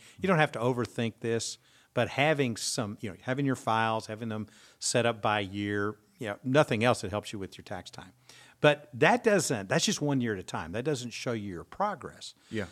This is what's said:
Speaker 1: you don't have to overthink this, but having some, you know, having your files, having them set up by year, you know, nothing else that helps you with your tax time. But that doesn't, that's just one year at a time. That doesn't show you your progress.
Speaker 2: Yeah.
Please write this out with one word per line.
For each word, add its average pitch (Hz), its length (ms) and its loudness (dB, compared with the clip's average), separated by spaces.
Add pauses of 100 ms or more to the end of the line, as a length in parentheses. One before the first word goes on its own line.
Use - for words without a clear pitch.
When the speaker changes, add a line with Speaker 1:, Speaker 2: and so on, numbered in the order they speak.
(220)
Speaker 1:
you 185 60 0
don't 185 120 4
have 151 120 4
to 110 80 -8
overthink 117 600 -2
this, 113 360 -2 (380)
but 117 140 2
having 139 480 2
some, 107 440 -4
you 110 80 -8
know, 85 140 -10
having 131 240 -2
your 131 80 2
files, 113 500 0
having 110 240 -8
them 107 160 -6 (320)
set 117 300 2
up 113 120 0
by 104 200 2
year, 101 560 -2 (240)
you 113 80 -6
know, 101 160 -6
nothing 131 400 4
else 120 180 4
that 95 80 -6
helps 104 240 -6
you 104 60 -10
with 92 180 -10
your - 60 -18
tax 92 260 -12
time. - 240 -18 (480)
But 147 320 4
that 165 300 4
doesn't, 143 460 2
that's 160 160 2
just 202 160 -2
one 139 200 2
year 117 120 0
at 95 60 -4
a 90 40 -8
time. 82 280 -8
That 117 140 -4
doesn't 123 260 -4
show - 220 -4
you 101 160 -6
your 82 160 -8
progress. 175 680 -6 (160)
Speaker 2:
Yeah. 107 220 -4